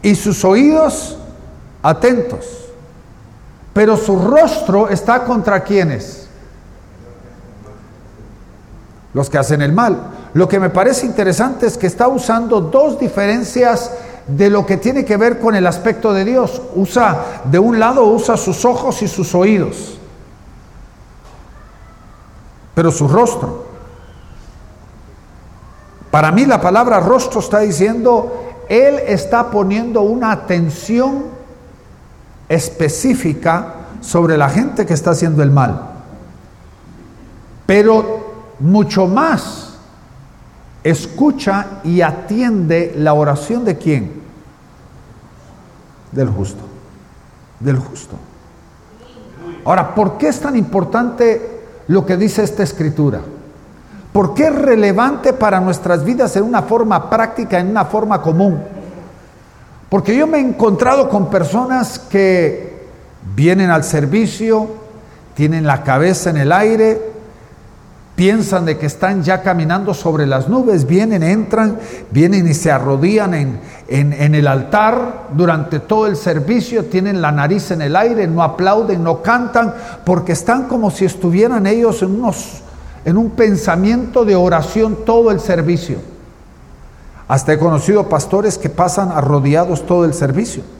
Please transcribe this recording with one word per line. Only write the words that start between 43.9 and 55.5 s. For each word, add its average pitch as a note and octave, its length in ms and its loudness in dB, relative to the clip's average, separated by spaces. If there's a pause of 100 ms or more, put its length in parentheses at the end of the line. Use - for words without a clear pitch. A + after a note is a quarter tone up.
Del C3 180 -2
justo. F#2+ 340 -6 (960)
Del C3 180 0
justo. - 380 -10 (1500)
Ahora, - 320 0
¿por G#3 220 0
qué D4+ 100 0
es - 140 -2
tan C#4 160 -2
importante A3+ 1040 0 (260)
lo F#3 180 2
que F#3 120 0
dice G#3 260 0
esta G3+ 200 -2
escritura? D3 580 -2 (880)
¿Por G3 220 0
qué D#4 140 2
es C#4+ 80 0
relevante B3 760 2
para G#3 300 0